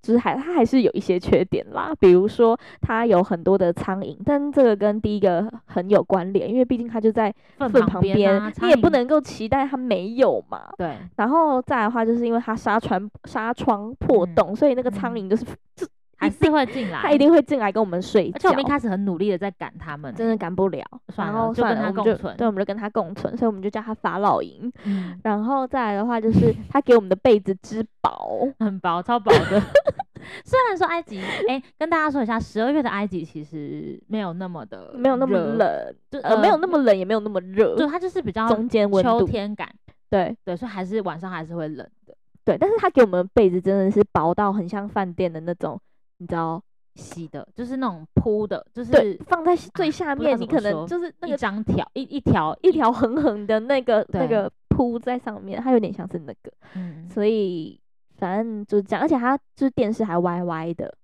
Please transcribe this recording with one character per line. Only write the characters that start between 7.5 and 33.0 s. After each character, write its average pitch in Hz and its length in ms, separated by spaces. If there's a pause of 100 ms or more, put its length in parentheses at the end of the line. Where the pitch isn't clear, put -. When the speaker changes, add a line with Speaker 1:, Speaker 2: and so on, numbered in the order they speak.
Speaker 2:
粪 269 120
Speaker 1:
粪 226 140
旁 180 160
边， 196 140
Speaker 2:
旁 - 20
边 196 240
啊， 214 120 (100)
Speaker 1:
你 349 60
也 311 80
不 226 120
能 254 180
够 294 140
期 - 260
待 269 200
它 277 100
没 220 380
有 196 340
嘛。 78 120
Speaker 2:
苍 - 100
蝇。 392 80
对。 156 180 (200)
Speaker 1:
然 214 120
后 294 320
再 262 160
来 233 60
的 214 80
话， 240 120
就 226 120
是 240 100
因 233 80
为 233 80
它 226 160
纱 226 240
窗， 208 300 (140)
纱 226 280
窗 220 440
破 214 280
洞， 180 280
Speaker 2:
嗯。 214 40
Speaker 1:
所 294 100
以 277 60
那 247 100
个 247 80
苍 202 220
蝇 208 160
就 196 80
是， 233 80
Speaker 2:
嗯。 - 120 (200)
Speaker 1:
就 359 100 (300)
Speaker 2:
还 302 140
是 - 220
会 294 140
进 226 220
来。 160 120
Speaker 1:
它 262 100
一 294 80
定 285 100
会 330 140
进 294 160
来 208 140
跟 214 100
我 - 20
们 180 160
睡 185 300
觉。 190 60
Speaker 2:
而 - 20
且 381 100
我 311 60
们 269 80
一 - 20
开 285 140
始 240 100
很 196 160
努 185 140
力 202 100
的 190 80
在 196 140
赶 - 260
它 160 200
们。 147 180
Speaker 1:
真 226 140
的 226 80
赶 175 180
不 190 140
了。 156 160 (240)
Speaker 2:
算 - 180
了， 208 80
Speaker 1:
然 226 80
后 226 100
算 233 220
了， 214 160
Speaker 2:
就 - 20
跟 - 0
它 - 0
共 202 120
存。 220 100
Speaker 1:
我 - 140
们 113 40
就， - 60
对， 240 80
我 220 60
们 190 80
就 202 40
跟 202 120
它 214 120
共 196 280
存， - 200
所 240 80
以 - 40
我 220 40
们 196 80
就 190 80
叫 214 140
它 226 100
法 180 260
老 190 200
蝇。 76 320 (140)
Speaker 2:
嗯。 185 400
Speaker 1:
然 214 220
后 262 200
再 262 200
来 208 100
的 208 100
话， 233 140
就 220 100
是 220 240 (160)
它 277 100
给 254 140
我 233 60
们 196 80
的 190 80
被 214 240
子 190 160
之 214 280 (160)
薄。 - 540
Speaker 2:
<laughs> - 60
很 202 180
薄， 175 240
超 240 160
薄 214 140
的。 208 280 (340)
Speaker 1:
<laughs> - 520
Speaker 2:
虽 508 100 (120)
然 381 100
说 339 80
埃 339 160
及， 208 180 (280)
哎， 262 120 (160)
跟 320 140
大 339 60
家 311 120
说 277 140
一 220 40
下， 202 120
十 208 240
二 247 80
月 302 100
的 240 80
埃 208 160